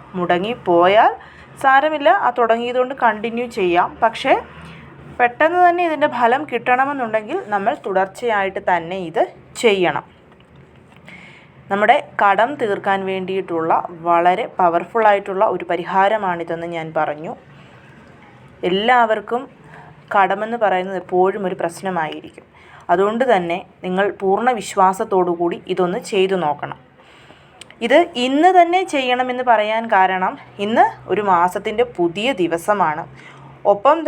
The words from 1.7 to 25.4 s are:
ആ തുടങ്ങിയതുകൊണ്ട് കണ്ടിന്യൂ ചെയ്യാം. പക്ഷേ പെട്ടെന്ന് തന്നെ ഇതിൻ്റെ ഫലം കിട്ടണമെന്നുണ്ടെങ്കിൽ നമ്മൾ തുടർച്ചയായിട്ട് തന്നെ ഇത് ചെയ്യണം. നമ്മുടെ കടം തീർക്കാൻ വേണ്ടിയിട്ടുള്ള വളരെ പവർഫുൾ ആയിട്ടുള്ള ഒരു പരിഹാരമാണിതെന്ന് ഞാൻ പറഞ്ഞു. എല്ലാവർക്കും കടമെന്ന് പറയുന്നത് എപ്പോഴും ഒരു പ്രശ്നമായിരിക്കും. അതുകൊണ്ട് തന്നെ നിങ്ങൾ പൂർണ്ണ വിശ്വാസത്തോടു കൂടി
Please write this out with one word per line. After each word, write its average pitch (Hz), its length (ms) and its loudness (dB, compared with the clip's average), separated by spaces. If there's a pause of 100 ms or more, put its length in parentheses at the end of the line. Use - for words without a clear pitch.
ആ 247 40 2 (100)
തുടങ്ങിയതുകൊണ്ട് 240 640 0
കണ്ടിന്യൂ 226 420 -2 (140)
ചെയ്യാം. 180 300 2 (140)
പക്ഷേ 233 300 0 (840)
പെട്ടെന്ന് 302 460 0
തന്നെ 349 220 2
ഇതിൻ്റെ 294 200 0 (100)
ഫലം 247 240 2 (100)
കിട്ടണമെന്നുണ്ടെങ്കിൽ 247 880 -2 (160)
നമ്മൾ 208 200 -2 (120)
തുടർച്ചയായിട്ട് 196 840 -2
തന്നെ 175 280 -2 (120)
ഇത് 220 140 -4 (380)
ചെയ്യണം. 185 440 2 (1700)
നമ്മുടെ 214 240 4 (260)
കടം 208 280 4 (120)
തീർക്കാൻ 202 380 -2 (120)
വേണ്ടിയിട്ടുള്ള 180 600 -4 (360)
വളരെ 175 360 2 (140)
പവർഫുൾ 180 540 0
ആയിട്ടുള്ള 196 320 0 (100)
ഒരു 175 160 -6
പരിഹാരമാണിതെന്ന് 175 1000 -2 (100)
ഞാൻ 160 100 -8 (100)
പറഞ്ഞു. 151 360 -6 (1400)
എല്ലാവർക്കും 220 720 0 (760)
കടമെന്ന് 208 480 0
പറയുന്നത് 185 400 -2
എപ്പോഴും 190 460 0
ഒരു 185 120 -6
പ്രശ്നമായിരിക്കും. 165 840 -8 (480)
അതുകൊണ്ട് 208 380 0
തന്നെ 175 260 0 (280)
നിങ്ങൾ 185 200 0 (160)
പൂർണ്ണ 202 280 0 (100)
വിശ്വാസത്തോടു 190 800 0
കൂടി 175 180 -2 (160)